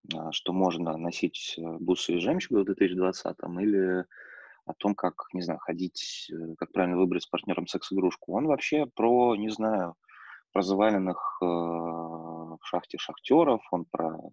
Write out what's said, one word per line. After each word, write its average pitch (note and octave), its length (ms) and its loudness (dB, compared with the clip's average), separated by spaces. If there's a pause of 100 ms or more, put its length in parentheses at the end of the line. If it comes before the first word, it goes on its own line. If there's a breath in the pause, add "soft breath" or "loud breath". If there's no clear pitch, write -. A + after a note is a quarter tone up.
(140)
а, D#2+ 180 -10
что - 200 -6
можно E2+ 460 0
носить, - 600 -4
э, E2 40 -8 (180)
бусы F2 360 0
и E2+ 40 0
жемчуга B2+ 400 2
в F#2+ 60 2
две G2+ 80 -2
тысячи F2+ 220 2
двадцатом, F#2 640 -2
или F#2+ 460 2 (600 loud breath)
о - 80 -8
том, G2+ 220 0
как, F2 180 -2 (200)
не F2+ 80 -2
знаю, E2 180 -4
ходить, - 720 -6
э, E2 260 -8
как - 140 -8
правильно F2 260 2
выбрать F2+ 260 2
с - 40 -18
партнёром F2 400 -2
секс-игрушку. F#2 680 -2
Он C3+ 140 2
вообще D3+ 380 0
про, A#2+ 500 4
не G#2+ 140 -2
знаю, G#2+ 460 0 (560 loud breath)
про F#2+ 100 2
заваленных, F#2+ 800 2
э, F2 40 2
в E2 1160 -4
шахте - 340 -4
шахтёров, C#3+ 640 4 (100)
он F2 140 -2
про D#2+ 320 -4 (140)